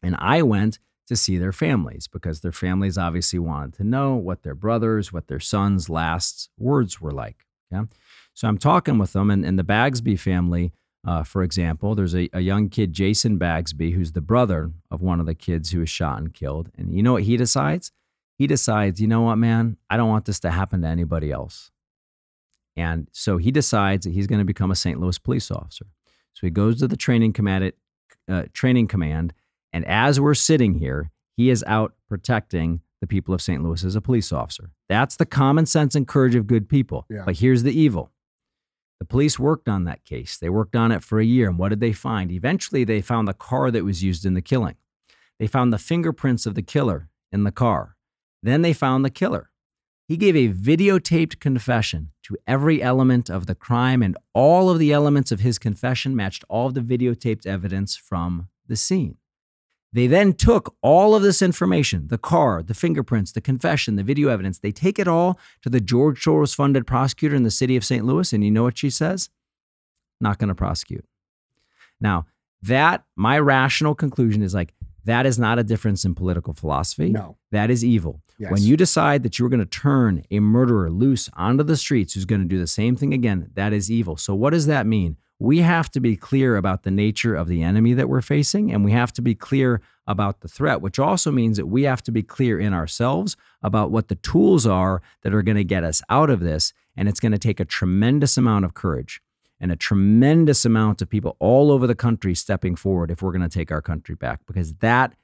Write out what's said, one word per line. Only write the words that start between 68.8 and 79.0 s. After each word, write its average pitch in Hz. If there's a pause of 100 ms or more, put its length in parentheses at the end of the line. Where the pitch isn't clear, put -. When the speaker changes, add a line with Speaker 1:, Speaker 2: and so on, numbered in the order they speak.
Speaker 1:
says? 180 (880)
"Not 101
gonna 98
prosecute." - (920)
Now, 92 (340)
that, 135 (100)
my 120
rational 139
conclusion 113
is, 95
like, 87 (320)
that 117
is 123
not 117
a 120
difference 104
in 90
political 87
philosophy. 76
Speaker 2:
No. 98 (140)
Speaker 1:
That 104
is 117
evil. 110 (160)
Speaker 2:
Yes. 95
Speaker 1:
When 101
you 113
decide 147